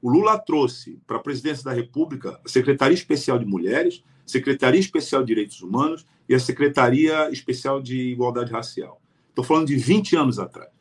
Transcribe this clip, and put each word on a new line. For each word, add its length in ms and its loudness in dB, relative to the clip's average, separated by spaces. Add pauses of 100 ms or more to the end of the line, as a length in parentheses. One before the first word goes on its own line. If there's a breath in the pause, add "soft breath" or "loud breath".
O 80 -2
Lula 300 4
trouxe 640 -2
para 120 -6
a 40 -6
presidência 440 -6
da 80 -6
República 680 -6
a 40 -18
Secretaria 480 4
Especial 420 -2
de 80 -2
Mulheres, 560 -2 (240 soft breath)
Secretaria 540 2
Especial 420 0
de 60 -2
Direitos 340 -4
Humanos 440 -2 (240)
e 40 4
a 60 4
Secretaria 920 2
Especial 500 -4
de 300 -4
Igualdade 420 -2
Racial. 480 -10 (340)
Tô 80 -4
falando 240 2
de 80 0
vinte 400 2
anos 240 2
atrás. 300 -10 (120)